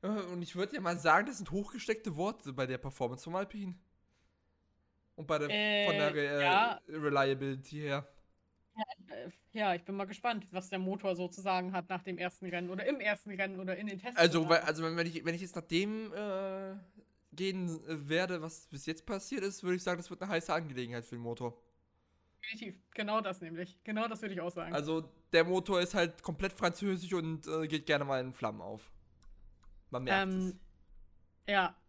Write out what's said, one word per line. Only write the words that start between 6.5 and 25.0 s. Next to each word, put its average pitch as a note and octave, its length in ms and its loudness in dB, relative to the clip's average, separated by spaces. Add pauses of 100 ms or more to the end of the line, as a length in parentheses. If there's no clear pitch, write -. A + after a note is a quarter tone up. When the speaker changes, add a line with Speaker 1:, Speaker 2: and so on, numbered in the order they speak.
Speaker 1:
Reliability C#3 920 0
her. C#3+ 260 -2 (720)
Speaker 2:
Ja, A3 60 0 (320)
äh, B2 140 -8 (220)
ja, G#3 220 2
ich F3 100 -6
bin G3 120 -6
mal G3 100 -2
gespannt, G#3 460 -4
was F#3 160 -6
der F#3+ 100 -2
Motor F#3+ 380 0
so F3+ 100 -2
zu F3+ 140 -8
sagen F#3 320 0
hat F3+ 160 -2
nach F3+ 140 -4
dem F#3 140 -6
ersten F3+ 300 -4
Rennen F3 240 -2
oder F#3+ 160 -2
im C#4 140 0
ersten G#3 300 0
Rennen F#3+ 280 -2
oder F#3 180 -2
in G#3 120 -6
den G3 100 -6
Tests A#3+ 180 -6
Speaker 1:
Also, E3 260 8
Speaker 2:
sogar. D#3+ 80 2
Speaker 1:
weil, E3 100 8
also D#3 240 0
wenn, D#3+ 120 0
wenn E3+ 120 2
ich, D#3+ 160 -6
wenn E3 100 0
ich E3+ 60 -6
jetzt F#3 160 -8
nach E3+ 60 -4
dem, G#3 500 0
äh, F#3+ 640 -4 (560)
gehen, F#3 360 0 (200)
äh, D3+ 200 -4
werde, F3 320 2
was - 280 -10
bis C#3 180 -10
jetzt D#3+ 180 -6
passiert G3+ 380 -4
ist, G3 220 -4
würde F3+ 120 2
ich F3+ 60 -4
sagen, F3+ 160 0
das F3 120 -10
wird F3 120 -8
eine F#3+ 80 -6
heiße E3+ 240 0
Angelegenheit B2 500 -4
für - 120 -10
den A#2+ 60 -8
Motor. A#2 380 -6 (800)
Speaker 2:
Definitiv. G#3+ 400 -10 (140)
Genau G#3+ 260 0
das F#3+ 200 -4
nämlich. E3+ 420 -8
Genau A3 240 -2
das A3 160 -6
würde G3+ 120 -6
ich F3 60 -4
auch F3 120 -4
sagen. - 200 -6
Speaker 1:
Also, D#3+ 400 -2 (200)